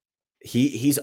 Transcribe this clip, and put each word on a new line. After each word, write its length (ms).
He, 300
he's 340